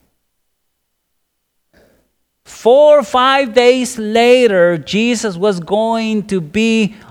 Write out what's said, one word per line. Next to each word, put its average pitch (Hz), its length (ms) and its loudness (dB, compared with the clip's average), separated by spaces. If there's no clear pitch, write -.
Four 294 540 2
or 262 40 -2
five 262 500 -2
days 247 440 0
later, 220 800 2
Jesus 214 580 -4
was 185 240 -2
going 220 680 -4
to 190 120 -4
be 220 560 -2